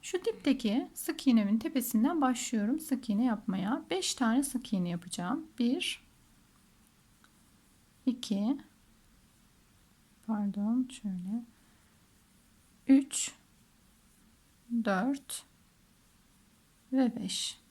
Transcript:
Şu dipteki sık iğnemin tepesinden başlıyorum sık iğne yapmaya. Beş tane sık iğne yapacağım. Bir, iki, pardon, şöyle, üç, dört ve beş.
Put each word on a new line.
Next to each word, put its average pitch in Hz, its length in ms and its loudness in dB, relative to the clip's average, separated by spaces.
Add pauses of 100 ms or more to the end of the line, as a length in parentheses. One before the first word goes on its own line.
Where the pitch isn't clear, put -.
Şu - 240 -6
dipteki 277 680 0
sık - 340 -4
iğnemin 220 320 4
tepesinden 277 640 0
başlıyorum 247 580 0
sık - 300 -4
iğne 214 160 2
yapmaya. 208 640 0
Beş 370 260 -2
tane 240 280 2
sık 254 300 -4
iğne 180 160 0
yapacağım. 180 580 -4 (120)
Bir, 254 460 0 (2000)
iki, 226 520 -2 (1700)
pardon, 214 640 0
şöyle, 196 540 -8 (1400)
üç, - 440 4 (1500)
dört 220 600 -2 (1500)
ve 262 240 2
beş. - 440 -6 (120)